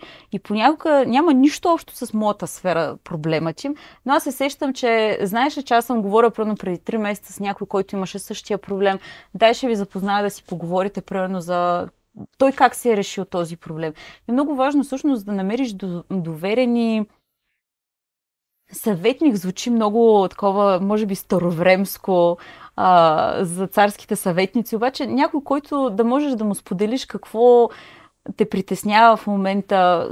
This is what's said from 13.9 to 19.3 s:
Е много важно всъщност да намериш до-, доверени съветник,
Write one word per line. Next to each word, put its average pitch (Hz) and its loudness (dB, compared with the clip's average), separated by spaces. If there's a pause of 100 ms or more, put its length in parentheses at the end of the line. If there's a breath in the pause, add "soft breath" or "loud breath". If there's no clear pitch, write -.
Е - -4
много 285 -2
важно 269 0
всъщност 262 -2
да 202 -8
намериш 208 -4
до-, 180 -8
доверени 214 -2 (1700)
съветник, 226 0